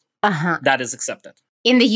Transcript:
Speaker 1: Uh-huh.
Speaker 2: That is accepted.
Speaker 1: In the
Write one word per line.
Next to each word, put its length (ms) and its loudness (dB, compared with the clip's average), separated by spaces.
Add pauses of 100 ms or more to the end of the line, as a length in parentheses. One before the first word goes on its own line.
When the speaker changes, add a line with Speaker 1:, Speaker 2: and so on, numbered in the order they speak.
(220)
Speaker 1:
Uh-huh. 400 -2
Speaker 2:
That 180 2
is 140 -8
accepted. 400 -10 (300)
Speaker 1:
In 140 4
the 180 4